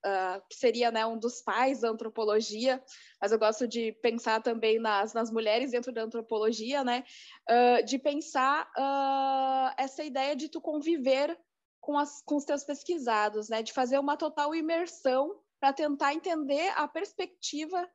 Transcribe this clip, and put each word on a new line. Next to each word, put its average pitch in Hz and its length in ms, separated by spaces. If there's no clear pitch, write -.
ah, 190 460
que - 60
seria, 233 340
né, 226 160
um 226 100
dos 233 260
pais 233 400
da 226 80
antropologia, 220 920
mas 202 100
eu 220 80
gosto 220 300
de 226 240
pensar 226 400
também 226 380
nas, 214 340
nas 226 160
mulheres 226 400
dentro 240 220
da 226 100
antropologia, 226 800
né, 247 220
ah, 240 320
de 233 160
pensar, 285 800
ah, 269 1000
essa 269 240
ideia 277 320
de 285 140
tu 320 120
conviver 294 760
com 294 160
as, 285 260
com - 120
os 285 100
teus 285 200
pesquisados, 220 840
né, 220 140
de 220 100
fazer 262 280
uma 285 160
total 302 400
imersão 320 800
pra 277 120
tentar 285 420
entender 311 600
a 294 140
perspectiva 359 1080